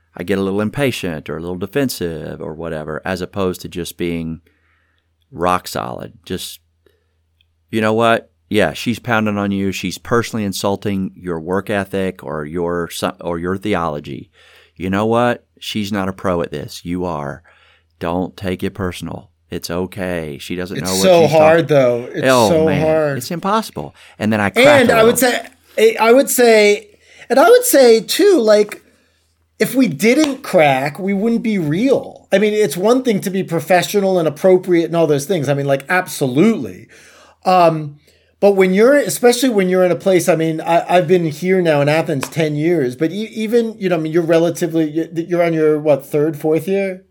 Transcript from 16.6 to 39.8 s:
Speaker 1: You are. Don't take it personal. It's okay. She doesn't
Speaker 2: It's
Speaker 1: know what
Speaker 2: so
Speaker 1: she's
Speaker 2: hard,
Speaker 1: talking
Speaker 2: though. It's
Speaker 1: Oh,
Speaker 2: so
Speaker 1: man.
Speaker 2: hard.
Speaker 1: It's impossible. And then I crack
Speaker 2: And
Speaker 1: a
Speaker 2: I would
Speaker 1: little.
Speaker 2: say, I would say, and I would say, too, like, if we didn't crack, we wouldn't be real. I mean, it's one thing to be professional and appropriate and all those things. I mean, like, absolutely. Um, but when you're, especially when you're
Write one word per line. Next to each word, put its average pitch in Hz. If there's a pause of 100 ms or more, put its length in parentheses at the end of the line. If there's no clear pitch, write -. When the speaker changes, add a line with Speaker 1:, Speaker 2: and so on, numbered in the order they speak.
Speaker 1:
You 90
are. 73 (560)
Don't 87
take 92
it 95
personal. 85 (200)
It's 90
okay. 87
She -
doesn't 90
Speaker 2:
It's 156
Speaker 1:
know 190
what 190
Speaker 2:
so 180
Speaker 1:
she's 147
Speaker 2:
hard, 156
Speaker 1:
talking 151
Speaker 2:
though. 123
It's 147
Speaker 1:
Oh, 123
Speaker 2:
so 160
Speaker 1:
man. 147
Speaker 2:
hard. 156
Speaker 1:
It's 123
impossible. 180 (240)
And 107
then 107
I 101
crack 233 (160)
Speaker 2:
And 240
Speaker 1:
a 233
Speaker 2:
I 226
would 233
Speaker 1:
little. 254 (460)
Speaker 2:
say, 220
I 226
would 269
say, 214 (300)
and 240
I 320
would 494
say, 240
too, 359
like, 214 (800)
if 220
we 254
didn't 254
crack, 147
we 196
wouldn't 220
be 214
real. 180
I 196
mean, 208
it's 208
one 226
thing 214
to 175
be 185
professional 180
and 165
appropriate 185
and 160
all 165
those 147
things. 156
I 143
mean, 139
like, 139
absolutely. 143 (560)
Um, 160 (420)
but 202
when 190
you're, 226
especially 247
when 202
you're 185